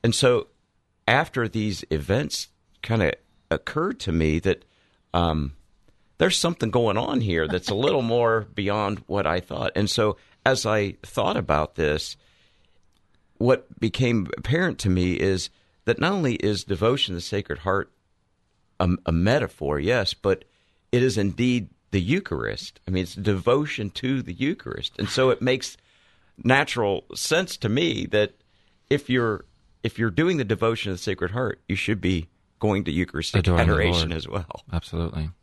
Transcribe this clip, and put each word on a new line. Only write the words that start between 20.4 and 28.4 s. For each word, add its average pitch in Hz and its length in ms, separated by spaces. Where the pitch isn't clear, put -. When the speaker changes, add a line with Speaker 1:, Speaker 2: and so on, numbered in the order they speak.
Speaker 1:
it 123 120
is 123 140
indeed 107 520
the 98 100
Eucharist. 85 840
I 98 40
mean, 92 120
it's - 120
devotion 107 760
to 131 300
the 87 120
Eucharist. - 640
And - 120
so 131 200
it 117 120
makes 127 360
natural 123 600
sense 175 420
to 113 120
me 147 380
that 107 260